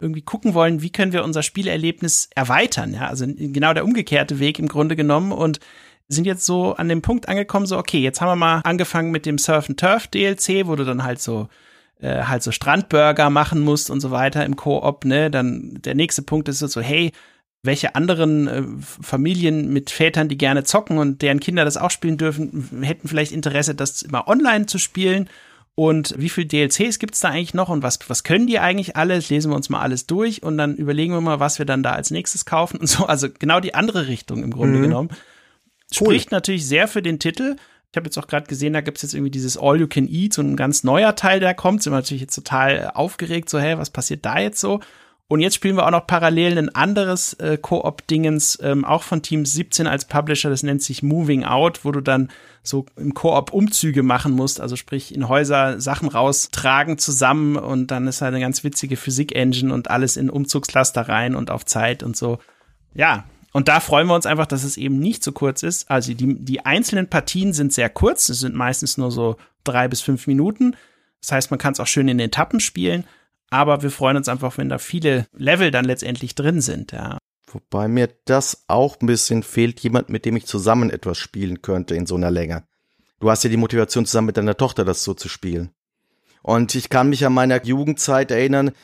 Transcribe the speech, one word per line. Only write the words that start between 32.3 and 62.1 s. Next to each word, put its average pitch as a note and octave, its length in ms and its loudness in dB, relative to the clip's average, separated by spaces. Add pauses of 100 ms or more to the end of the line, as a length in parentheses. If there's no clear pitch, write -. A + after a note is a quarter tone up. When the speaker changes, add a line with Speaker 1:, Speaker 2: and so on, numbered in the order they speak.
Speaker 1:
kaufen E3+ 340 -2
und E3 60 -4
so. F3+ 220 2
Also C#3 240 2
genau D#3+ 280 2
die F#3 140 -4
andere F#3 340 0
Richtung - 360 -6
im A#2+ 80 -4
Grunde C3 260 2
Speaker 2:
Mhm. C3+ 60 4
Speaker 1:
genommen. D3 260 2 (880)
Speaker 2:
Cool. G#3+ 100 4
Speaker 1:
Spricht A#3+ 220 2
natürlich F#3 360 -2
sehr D#3 200 4
für G#3+ 140 -4
den E3 160 -2
Titel. B3+ 380 -4 (360)
Ich - 60 -8
habe E3 80 -4
jetzt D3+ 140 -8
auch - 80 -10
grad - 200 -2
gesehen, D3 260 -2
da D3+ 80 0
gibt's D3 200 -8
jetzt D3 140 -8
irgendwie C#3 160 -4
dieses B2+ 260 -4
All C#3+ 220 4
You E3 80 2
Can C#3 200 0
Eat, F#3 280 -2
so D3 80 0
ein C#3+ 120 0
ganz C#3 280 0
neuer G3 320 4
Teil, F#3+ 240 2
der F3+ 160 2
kommt. G3+ 260 2
Sind D3+ 100 -2
wir C#3 60 2
natürlich C3 240 -4
jetzt C#3 140 -8
total C3+ 580 0
aufgeregt, E3 560 -4
so, D#3 80 0
hey, D3+ 180 0
was D#3+ 140 -6
passiert D3 360 -6
da - 120 -2
jetzt G#3 220 -2
so? G3+ 200 0 (480)
Und D3+ 120 2
jetzt F#3 160 2
spielen G3 220 0
wir E3+ 100 4
auch E3+ 40 4
noch E3+ 140 2
parallel E3+ 540 2
ein D3+ 160 -2
anderes, F#3 600 0
äh, D#3 240 -2
Koop-Dingens, D#3 1000 0
ähm, C#3 240 0
auch D#3+ 160 2
von D#3+ 220 -4
Team D3+ 220 0
siebzehn D#3 420 0
als C#3+ 180 -2
Publisher, D3+ 440 0
das C3+ 120 0
nennt C#3+ 220 0
sich - 180 -6
Moving D3 440 2
Out, D#3+ 400 2
wo D3 60 0
du C#3+ 100 -2
dann C3+ 280 2 (320)
so C3+ 240 -4 (120)
im C#3+ 160 -4
Koop C#3+ 380 0
Umzüge D#3+ 520 2
machen B2+ 300 2
musst, C3 260 0
also B2 160 -6
sprich - 400 -10
in C3 140 -2
Häuser C3+ 500 2
Sachen C#3 300 -2
raustragen C#3 880 2
zusammen D3 580 2
und C3 320 -2
dann B2+ 200 -2
ist C3 140 -6
halt C3 120 -2
eine C3 100 -2
ganz B2+ 200 -4
witzige C#3+ 320 -4
Physik-Engine B2+ 800 0
und B2 160 -4
alles B2+ 280 0
in C3+ 120 0
Umzugslaster C3+ 800 0
rein A#2 280 0
und - 140 -4
auf - 160 -6
Zeit A#2+ 380 -2
und A#2 120 -6